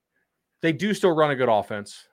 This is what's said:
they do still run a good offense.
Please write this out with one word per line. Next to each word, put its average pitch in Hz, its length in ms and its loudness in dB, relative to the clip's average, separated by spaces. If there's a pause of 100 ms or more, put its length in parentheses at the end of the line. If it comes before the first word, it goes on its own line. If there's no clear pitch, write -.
(600)
they 165 120 0
do 180 200 -2
still 190 220 2
run 151 160 2
a 135 60 -2
good 123 120 0
offense. 104 640 -4